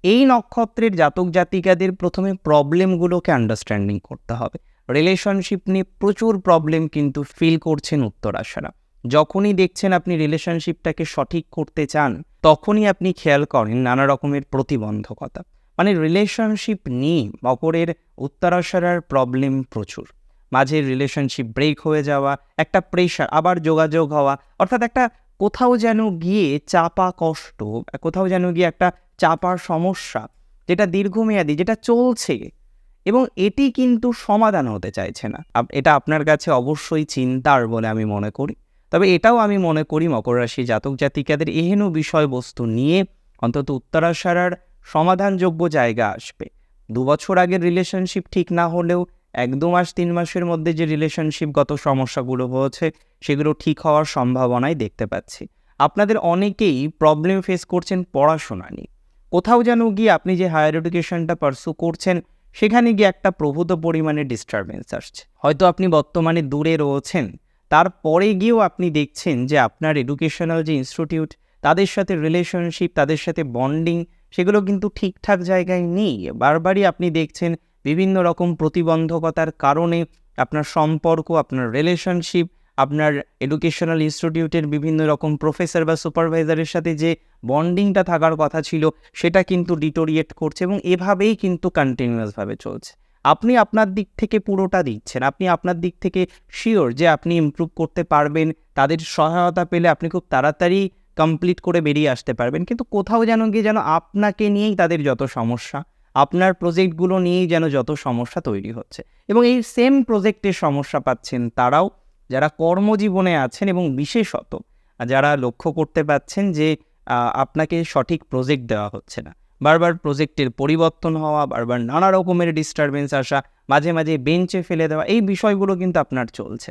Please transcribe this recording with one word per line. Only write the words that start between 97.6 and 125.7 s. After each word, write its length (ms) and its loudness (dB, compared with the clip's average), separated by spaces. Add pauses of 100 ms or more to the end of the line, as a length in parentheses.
করতে 280 -4
পারবেন, 440 2 (280)
তাদের 240 2
সহায়তা 640 0
পেলে 240 0
আপনি 200 0
খুব 200 -4
তাড়াতাড়ি 520 2 (360)
কমপ্লিট 440 0
করে 200 0
বেরিয়ে 280 2
আসতে 240 -4
পারবেন, 320 -2
কিন্তু 180 -6
কোথাও 420 -2
যেন 160 2 (100)
গিয়ে 120 0
যেন 140 0
আপনাকে 720 0
নিয়েই 260 0
তাদের 280 2
যত 200 0
সমস্যা, 560 -4 (360)
আপনার 380 4
প্রজেক্টগুলো 640 0
নিয়েই 280 2
যেন 220 2
যত 220 -2
সমস্যা 500 -4
তৈরি 300 -6
হচ্ছে। 300 -16 (260)
এবং 200 4
এই 160 4
সেম 300 2 (100)
প্রজেক্টের 500 0
সমস্যা 460 -2
পাচ্ছেন 500 -4
তারাও, 380 2 (420)
যারা 200 0
কর্মজীবনে 880 0
আছেন 300 -2
এবং 160 0 (120)
বিশেষত 560 -4 (480)
যারা 360 2
লক্ষ্য 360 -4
করতে 320 -2
পারছেন 480 -2
যে, 160 0 (380)
আহ, 280 -2
আপনাকে 500 -2
সঠিক 400 -2
প্রজেক্ট 420 -2
দেওয়া 280 -4
হচ্ছে 280 -14
না, 100 -18 (300)
বারবার 340 4
প্রজেক্টের 540 -2
পরিবর্তন 640 0
হওয়া, 300 -2
বারবার 360 -4
নানা 300 2
রকমের 440 2
ডিস্টারবেন্স 580 -4
আসা, 260 -2 (300)
মাঝে 220 2
মাঝে 260 0
বেঞ্চে 440 0
ফেলে 260 -2
দেওয়া, 180 -4
এই 160 2
বিষয়গুলো 540 0